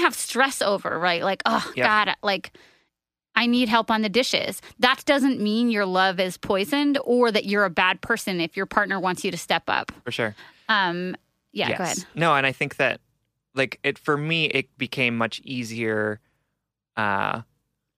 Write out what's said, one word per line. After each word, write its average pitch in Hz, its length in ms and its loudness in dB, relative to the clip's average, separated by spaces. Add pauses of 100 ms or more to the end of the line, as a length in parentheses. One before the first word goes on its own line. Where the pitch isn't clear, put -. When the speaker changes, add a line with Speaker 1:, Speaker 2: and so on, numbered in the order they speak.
Speaker 1:
have 330 140 4
stress - 460 0
over, 190 380 0
right? 175 240 0
Like, 190 220 -2
"Oh, - 300 0
Speaker 2:
Yep. - 100 0
Speaker 1:
God, 214 380 2
like, 196 280 -2 (840)
I 226 100 2
need 240 240 2
help 233 220 2
on 220 100 2
the 214 80 0
dishes." 202 520 0 (180)
That 254 260 2
doesn't 277 360 2
mean 220 300 2
your 208 140 0
love 185 360 2
is 185 160 -2
poisoned 277 640 0
or 240 280 4
that 208 140 0
you're 202 200 2
a 190 40 0
bad 185 320 2
person 202 400 -2
if 165 160 -4
your 196 80 -2
partner 196 340 0
wants 180 260 -2
you 190 60 -2
to 175 60 -8
step 170 300 -2
up. - 240 -2 (140)
Speaker 2:
For 120 60 -8
sure. 113 240 -2 (340)
Speaker 1:
Um, 180 460 0 (380)
yeah, 196 140 -2
go - 160 -4
Speaker 2:
Yes. 165 140 -2
Speaker 1:
ahead. 185 80 -10 (100)
Speaker 2:
No, 160 200 4
and 135 100 2
I 135 80 2
think 139 240 -6
that, 131 220 0 (560)
like, 131 280 -2
it, 139 160 -2
for 151 180 0
me, 156 280 0
it 135 320 -2
became 120 400 -2
much 113 260 -4
easier, 110 760 -4 (800)
uh, 104 440 -2 (560)